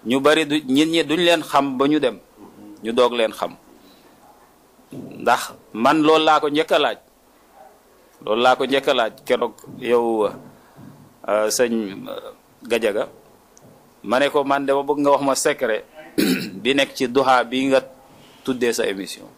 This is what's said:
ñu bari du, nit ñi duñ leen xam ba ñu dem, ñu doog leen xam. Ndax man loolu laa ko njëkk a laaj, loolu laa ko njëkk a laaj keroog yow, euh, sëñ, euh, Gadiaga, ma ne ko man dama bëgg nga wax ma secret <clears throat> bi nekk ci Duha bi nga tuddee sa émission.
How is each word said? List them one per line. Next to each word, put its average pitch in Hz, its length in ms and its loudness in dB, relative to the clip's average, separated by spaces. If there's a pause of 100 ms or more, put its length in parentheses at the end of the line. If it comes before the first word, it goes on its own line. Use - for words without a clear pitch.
ñu 123 140 0
bari 151 260 4
du, 147 100 -2 (100)
nit 135 220 2
ñi 165 160 0
duñ 151 180 -2
leen 170 220 2
xam 139 340 0
ba 139 100 2
ñu 151 120 2
dem, 117 180 -2 (680)
ñu - 100 -6
doog 120 200 2
leen 113 180 0
xam. 90 240 -8 (1400)
Ndax 120 640 -4 (200)
man 139 280 2
loolu 156 240 4
laa 151 140 4
ko 151 100 -2
njëkk 156 220 0
a 165 80 4
laaj, 123 180 0 (1300)
loolu 110 160 0
laa 127 140 4
ko 135 100 -2
njëkk 135 220 -2
a 143 60 2
laaj 120 200 0 (120)
keroog 120 280 -2 (260)
yow, 117 500 0 (1000)
euh, 107 220 0
sëñ, 117 240 0 (340)
euh, 101 240 -14 (320)
Gadiaga, 113 460 -2 (920)
ma 117 160 0
ne 139 100 2
ko 143 140 0
man 139 220 -2
dama 139 180 0
bëgg 143 160 -2
nga 143 120 2
wax 135 120 4
ma 135 120 0
secret 127 500 -2 (320)
<clears throat> 95 460 -2
bi 127 100 0
nekk 139 220 0
ci 131 120 -2
Duha 127 360 4
bi 127 240 -2
nga 131 140 4 (640)
tuddee 120 300 0
sa 117 140 -2
émission. 98 400 -8 (100)